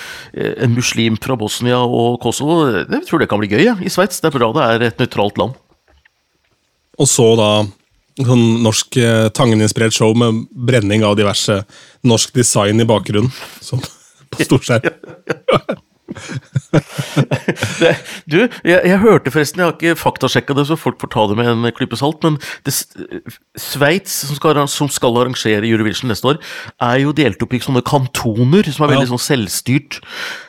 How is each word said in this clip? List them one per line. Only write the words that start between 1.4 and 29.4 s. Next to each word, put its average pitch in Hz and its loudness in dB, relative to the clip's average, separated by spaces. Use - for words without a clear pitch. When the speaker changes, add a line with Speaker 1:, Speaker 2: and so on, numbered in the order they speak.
Speaker 1:
og 120 0
Kosovo. 147 0
Jeg 190 -4
tror 175 -2
det 202 0
kan 101 -2
bli 98 -4
gøy, 110 2
ja, 247 2
i 180 -6
Sveits. - -2
Det 156 0
er 139 -2
bra 120 2
det 147 0
er 113 2
et 110 -8
nøytralt 104 -2
land. 113 -2
Speaker 2:
Og 151 2
så 113 4
da 107 2
sånn 120 4
norsk, - 0
eh, 113 4
Tangen-inspirert 113 2
show 110 2
med 113 2
brenning 110 0
av 104 2
diverse 101 0
norsk 113 2
design 110 2
i 113 2
bakgrunnen, 104 0
som - -6
<laughs> - -20
på - -2
storskjerm. 135 0
Speaker 1:
<laughs> - -6
Det, - -2
du, 151 0
jeg, 175 4
jeg 185 4
hørte 190 4
forresten, 156 0
jeg 170 2
har 160 -2
ikke 165 0
faktasjekket - -2
det, 143 4
så 160 0
folk - -4
får - -10
ta 110 2
det 104 -2
med 120 0
en 117 0
klype 123 -6
salt, 151 -2
men 156 2
det, 143 -4
s-, - -8
Sveits, 143 -2
som 143 -6
skal 156 2
arran-, 143 0
som 143 -2
skal 120 0
arrangere 117 0
Eurovision 110 0
neste 117 -2
år, 160 -6
er 123 2
jo 143 0
delt 131 0
opp 110 -4
i 117 -4
sånne 131 0
kantoner, 127 2
som 147 -2
er 143 2
veldig 135 2
Speaker 2:
Ja. 123 -6
Speaker 1:
sånn 123 -4
selvstyrt. - -2